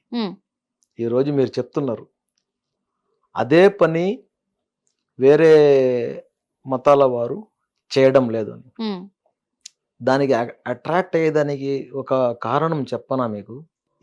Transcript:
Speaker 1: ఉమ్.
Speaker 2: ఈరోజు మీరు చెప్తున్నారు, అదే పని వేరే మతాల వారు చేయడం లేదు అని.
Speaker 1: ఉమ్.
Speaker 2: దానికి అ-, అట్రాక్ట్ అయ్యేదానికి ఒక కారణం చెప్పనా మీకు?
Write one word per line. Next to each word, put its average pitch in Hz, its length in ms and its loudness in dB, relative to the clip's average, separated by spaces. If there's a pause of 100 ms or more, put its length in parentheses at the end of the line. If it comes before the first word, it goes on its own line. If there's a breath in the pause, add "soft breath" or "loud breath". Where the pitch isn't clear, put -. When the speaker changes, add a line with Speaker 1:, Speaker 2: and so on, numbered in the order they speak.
(140)
Speaker 1:
ఉమ్. 214 220 -6 (640)
Speaker 2:
ఈరోజు 123 320 -2
మీరు 135 180 0
చెప్తున్నారు, 127 580 -8 (1300)
అదే 143 320 4
పని 185 520 0 (1000)
వేరే 151 340 6 (1120)
మతాల 139 360 4
వారు 123 440 -4 (500)
చేయడం 131 320 4
లేదు 113 220 -6
అని. 120 320 -16
Speaker 1:
ఉమ్. 196 260 -10 (920)
Speaker 2:
దానికి 131 320 0
అ-, 117 220 -4 (120)
అట్రాక్ట్ 170 480 -6
అయ్యేదానికి 143 800 -4
ఒక 131 380 -2
కారణం 143 520 -4
చెప్పనా 123 440 -6
మీకు? 110 380 -14 (380)